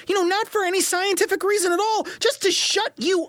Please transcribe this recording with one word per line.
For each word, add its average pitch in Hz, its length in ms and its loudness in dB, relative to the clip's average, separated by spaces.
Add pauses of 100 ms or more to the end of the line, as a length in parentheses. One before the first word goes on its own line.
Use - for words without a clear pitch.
you 381 60 0
know, 370 100 2
not 403 240 0
for 403 160 0
any 359 160 0
scientific 381 600 0
reason 370 300 0
at 349 80 0
all, 427 260 0 (140)
just 539 220 0
to 381 100 2
shut - 460 0
you 330 320 0